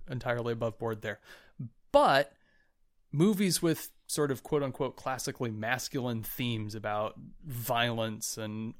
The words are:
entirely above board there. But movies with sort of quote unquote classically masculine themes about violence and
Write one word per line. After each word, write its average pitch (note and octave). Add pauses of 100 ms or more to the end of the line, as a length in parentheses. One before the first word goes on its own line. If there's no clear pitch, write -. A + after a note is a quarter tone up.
(100)
entirely A#2+
above A2+
board A2+
there. G#2+ (720)
But F#3+ (840)
movies F#3
with D#3+ (180)
sort D3
of B2+
quote D3
unquote C3
classically C3
masculine A#2+
themes A2
about G#2+ (320)
violence A#2
and A2